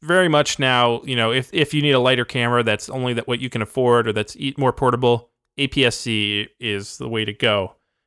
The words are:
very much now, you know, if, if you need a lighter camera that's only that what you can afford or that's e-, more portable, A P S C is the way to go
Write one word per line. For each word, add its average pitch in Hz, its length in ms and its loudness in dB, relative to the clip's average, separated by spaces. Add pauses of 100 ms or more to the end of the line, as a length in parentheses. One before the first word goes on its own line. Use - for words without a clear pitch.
very 175 280 2
much 147 320 2
now, 123 420 2
you 131 140 -6
know, 113 160 2
if, 127 200 -2
if 151 220 0
you 147 80 0
need 147 100 2
a 135 60 4
lighter 123 260 2
camera 120 380 0
that's 110 260 -2
only 127 260 -4
that 117 120 -4
what 120 140 -4
you 127 100 -8
can 117 120 -4
afford 120 440 2
or 110 60 0
that's 107 240 -6
e-, 135 200 -6
more 131 160 2
portable, 120 580 0 (280)
A 139 80 0
P 135 180 2
S 117 120 2
C 104 520 -2 (120)
is 104 360 -6
the 127 120 -10
way 113 160 -4
to 104 80 -6
go 104 420 0 (320)